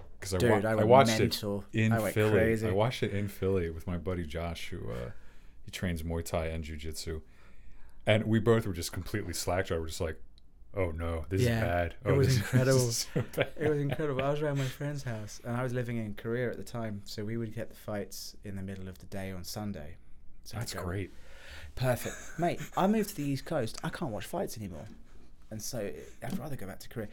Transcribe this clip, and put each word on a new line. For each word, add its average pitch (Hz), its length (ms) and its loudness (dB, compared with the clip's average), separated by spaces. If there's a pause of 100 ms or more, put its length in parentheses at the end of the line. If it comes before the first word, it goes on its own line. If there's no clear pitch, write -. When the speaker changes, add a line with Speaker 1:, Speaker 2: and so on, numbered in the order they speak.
(200)
Speaker 1:
'cause - 140 -4
I 90 60 4
Speaker 2:
Dude, 120 100 8 (140)
Speaker 1:
wa-, 110 60 4
Speaker 2:
I - 20 4
Speaker 1:
I 110 40 4
Speaker 2:
went 107 140 6
Speaker 1:
watched 123 300 10
Speaker 2:
mental. 101 520 2
Speaker 1:
it 113 140 0
in 110 80 6
Speaker 2:
I 117 60 6
went 101 160 2
Speaker 1:
Philly. 107 160 6
Speaker 2:
crazy. 113 360 6
Speaker 1:
I 90 40 2
watched 110 320 4
it 95 100 0
in 101 140 0
Philly 95 420 2
with 82 160 -8
my 90 120 -2
buddy 87 280 -2
Josh, 82 440 -4
who, - 220 -6
uh, 60 200 -6 (540)
he - 60 -10
trains 87 300 -2
Muay 82 240 -2
Thai 80 220 0
and 80 160 -4
Jiu 78 140 -8
Jitsu. 78 440 -6 (880)
And 107 180 6
we 110 140 6
both 113 260 6
were 98 80 -2
just 85 180 -4
completely 92 420 -4
slack-jawed. 90 460 0
We're 80 80 -2
just - 140 -4
like, 80 180 -4 (540)
"Oh 92 160 0
no, 82 400 -2
this 95 120 2
Speaker 2:
Yeah, 117 160 4
Speaker 1:
is 110 60 2
bad. 87 280 2
Speaker 2:
it - 40 -10 (100)
Speaker 1:
Oh, 95 100 6
Speaker 2:
was 95 140 6
Speaker 1:
this 131 80 6
<laughs> - 20 6
Speaker 2:
incredible. 127 500 6
Speaker 1:
is - 240 -2
so 131 100 2 (120)
bad." 139 200 2
Speaker 2:
It 151 140 2
was 147 100 2
incredible. 143 440 0
I 143 80 2
was 147 100 0
around 143 160 0
my 135 80 0
friend's 143 380 -4
house, 110 420 -6
and 120 100 -2
I 123 60 0
was 127 120 -2
living 120 240 -2
in 104 180 -4
Korea 117 340 -2
at - 80 -6
the 95 60 -8
time, 107 420 -6
so - 180 -6
we 110 140 -2
would 110 160 -4
get - 160 -6
the - 60 -12
fights - 680 -6
in 101 120 -8
the 98 80 -4
middle 95 260 -6
of 92 80 -12
the - 80 -16
day 98 260 -6
on 92 120 -6
Sunday. 98 540 -6 (480)
So 104 120 -8
Speaker 1:
That's 113 160 -4
Speaker 2:
I'd 90 60 -6
go, 92 60 -6
Speaker 1:
great. 90 260 -4 (640)
Speaker 2:
"Perfect." 123 400 0 (240)
Mate, 160 200 2 (160)
I 175 120 4
moved 214 220 4
to - 60 -10
the 147 80 -4
East 139 220 -2
Coast. 123 380 -2
I 165 60 0
can't 151 220 -4
watch 104 140 -4
fights - 320 -4
anymore. 87 300 -8 (640)
And 110 100 -8
so 101 300 -4 (320)
I'd 131 160 -2
rather 143 160 -6
go 98 100 -6
back 95 140 -8
to - 100 -10
Korea. 107 220 -6